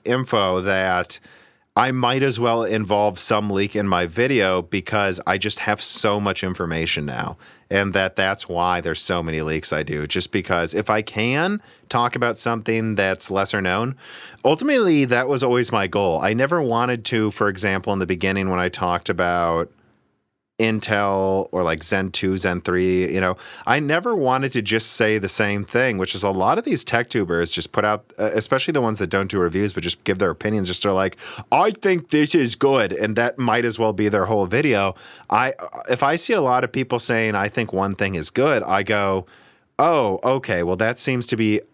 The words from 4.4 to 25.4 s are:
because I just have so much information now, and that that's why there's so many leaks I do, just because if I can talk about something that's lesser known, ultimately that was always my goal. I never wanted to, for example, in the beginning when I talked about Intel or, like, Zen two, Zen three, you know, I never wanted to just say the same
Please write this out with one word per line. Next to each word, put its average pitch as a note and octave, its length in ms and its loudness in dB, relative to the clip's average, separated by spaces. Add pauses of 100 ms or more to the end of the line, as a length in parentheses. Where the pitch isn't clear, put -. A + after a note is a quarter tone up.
because F#2+ 680 -2
I F#2+ 100 2
just G2 220 -4
have G#2+ 220 -2
so G#2 400 0
much G2 240 -2
information E2 600 -4
now, C#2 320 -8 (320)
and G2 240 0
that F#2+ 220 0
that's G2 320 -2
why F2 320 0
there's E2 220 -4
so F2 200 -2
many D#2+ 200 -4
leaks D#2 320 -4
I D#2 100 -2
do, D2+ 240 -6
just - 240 -4
because F2 420 -2
if G#2 160 -2
I A2 120 2
can C#3 600 -2 (260)
talk A#2+ 280 0
about A#2+ 220 0
something A2+ 560 -2
that's G2 380 -2
lesser G2 300 0
known, G#2+ 340 -2 (500)
ultimately E3+ 600 4
that B2 220 2
was C3+ 160 0
always B2 280 2
my G#2 160 2
goal. F2+ 340 0
I G2 120 2
never C#3+ 280 2
wanted A#2+ 440 0
to, A2 260 0
for G#2 180 0
example, F#2+ 440 -2
in G2 60 -2
the F#2 60 -2
beginning F#2+ 460 0
when F2+ 80 0
I F2+ 100 0
talked F2 400 -2
about E2+ 600 0 (880)
Intel G2+ 920 0
or, F2+ 120 0
like, E2 200 0
Zen F#2+ 280 -2
two, F#2+ 260 -2
Zen F2+ 240 -2
three, F#2 500 0
you F#2 100 0
know, F#2 160 0 (280)
I C3+ 140 2
never F3 360 0
wanted C3 360 0
to A#2 100 0
just G#2+ 300 -2
say G#2+ 260 2
the G2 120 -2
same G2+ 340 0